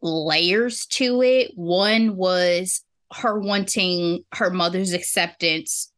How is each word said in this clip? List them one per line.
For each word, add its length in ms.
layers 840
to 340
it. 340
One 600
was 680
her 260
wanting 840
her 160
mother's 440
acceptance 1040